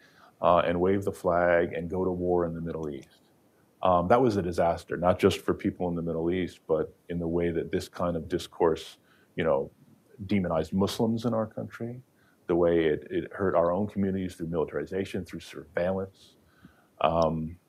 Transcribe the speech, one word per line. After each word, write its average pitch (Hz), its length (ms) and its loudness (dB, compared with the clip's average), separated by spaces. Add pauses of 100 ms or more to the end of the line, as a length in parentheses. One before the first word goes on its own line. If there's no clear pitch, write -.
(420)
uh, 85 180 6
and 87 200 0
wave 98 240 2
the 98 80 -4
flag 87 640 2
and 80 160 -8
go 92 140 -4
to 92 80 0
war 87 340 0
in 82 80 -4
the 82 80 -8
Middle 80 280 -6
East. 67 180 -12 (760)
Um, 90 260 4
that 120 140 6
was 113 160 4
a 98 40 2
disaster, 85 560 -2
not 90 220 4
just 95 220 4
for 90 120 0
people 92 360 -2
in 87 60 -2
the 82 60 -4
Middle 82 300 -2
East, 90 360 -4
but 78 260 0 (160)
in 85 100 -6
the 85 80 -4
way 85 240 0
that 82 200 -4
this 87 160 -2
kind 87 300 -4
of 76 100 -8
discourse, - 680 -2 (380)
you 87 80 -2
know, 71 260 0 (560)
demonized 85 480 0
Muslims 113 520 0
in 117 80 -2
our 110 120 -2
country, 117 560 -10 (460)
the 87 80 2
way 85 300 4
it, 76 260 0
it 90 220 -4
hurt 95 220 0
our 85 160 4
own 101 160 -2
communities 95 480 -4
through 82 120 -8
militarization, 85 800 -4
through 85 160 -12
surveillance. 95 960 -6 (680)
Um, 80 560 2 (120)